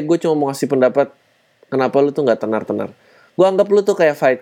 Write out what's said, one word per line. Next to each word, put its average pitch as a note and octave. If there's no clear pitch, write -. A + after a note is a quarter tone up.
gue E3
cuma E3+
mau D3+
ngasih C#3
pendapat C3
kenapa C3
lu C#3+
tuh D3+
nggak A#2
tenar-tenar. G#2+
Gue F3
anggap F#3+
lu G3+
tuh G3
kayak D3+
Fight C3